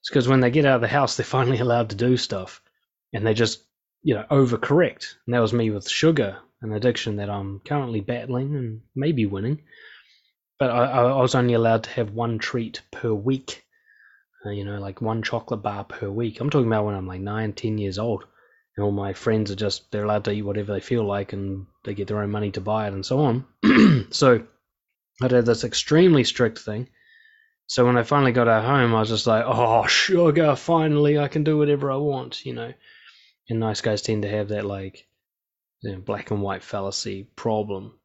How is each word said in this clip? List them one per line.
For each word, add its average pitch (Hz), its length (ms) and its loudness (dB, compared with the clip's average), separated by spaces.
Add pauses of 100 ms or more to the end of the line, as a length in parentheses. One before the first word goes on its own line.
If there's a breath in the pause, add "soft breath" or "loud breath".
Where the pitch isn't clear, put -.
It's - 80 -14
'cause 123 180 2
when 131 120 6
they 123 120 4
get 143 140 4
out 135 100 6
of 117 60 0
the 117 60 0
house, 139 300 0
they're 127 80 -4
finally 127 340 0
allowed 117 300 0
to 107 60 -6
do 123 200 2
stuff, 95 460 -6 (520)
and 110 120 -4
they 113 80 2
just, 110 300 0 (400)
you 139 120 2
know, 107 140 -8
overcorrect. 139 840 2 (100)
And 120 80 -4
that 120 80 2
was 107 120 2
me 113 180 2
with 101 180 -6
sugar, 139 480 2 (240)
an 110 120 -8
addiction 110 440 -2
that 101 120 -6
I'm 98 320 -6
currently 123 400 -4
battling 123 540 -6
and 113 260 -8 (140)
maybe 131 300 0
winning. 101 360 -4 (960 loud breath)
But 131 120 2
I, 120 160 2
I, 131 180 2
I 131 180 4
was 123 140 2
only 123 180 2
allowed 113 300 2
to - 80 -14
have 107 200 -4
one 117 260 -4
treat - 440 -6 (100)
per 117 220 -4
week, 131 520 -4 (800 soft breath)
uh, 104 60 -8
you 101 120 -6
know, 101 160 -8
like, 98 220 -10
one 113 200 -2
chocolate 113 420 -4
bar 101 200 -6
per - 260 -8
week. 110 300 -6
I'm 139 100 -2
talking 139 180 2
about 107 180 2
when 104 100 -4
I'm, 95 120 -8
like, 92 140 -10
nine, 104 320 -4
ten 110 240 -4
years 101 220 -4
old, 110 260 -4 (520 soft breath)
and 101 80 -2
all 101 60 0
my 98 220 -4
friends 107 380 -2
are 98 40 -6
just, 101 360 -6
they're 104 140 -4
allowed 107 200 0
to 104 60 -2
eat 104 120 -4
whatever 101 280 -4
they 98 80 -4
feel 117 240 -2
like, 101 300 -4
and 98 320 -8 (180)
they 104 100 -8
get 98 140 -6
their 104 140 -2
own 104 100 -4
money 104 200 -4
to 98 100 -6
buy 107 260 -2
it 98 60 -6
and 95 120 -8
so 131 140 0
on. 131 260 0 (180)
<clears throat> 214 480 6
So 123 300 6 (800)
I'd 127 100 2
had 123 140 6
this 117 200 2
extremely 151 580 4
strict 113 360 0
thing. 110 280 -8 (800 soft breath)
So 123 180 2
when 123 120 4
I 117 60 2
finally 139 280 4
got 120 160 4
at 110 180 4
home, 123 300 4
I 110 40 4
was 107 100 0
just 110 180 0
like, 113 180 4
"Oh, 113 400 2
sugar, 165 680 4
finally, 151 640 2
I 143 80 0
can 151 160 -2
do 151 140 2
whatever 143 340 2
I 135 60 -2
want," 135 460 -4
you 131 100 -10
know. 117 200 -10 (760 soft breath)
And 113 120 -2
nice 110 220 -2
guys 107 200 0
tend 107 220 -2
to 101 60 -4
have 104 200 -4
that, 104 160 -4
like, 98 420 -10 (760)
you 107 100 -8
know, 95 80 -12
black 101 320 -8
and 104 100 -2
white 98 220 -6
fallacy 98 720 -8
problem. 104 680 -6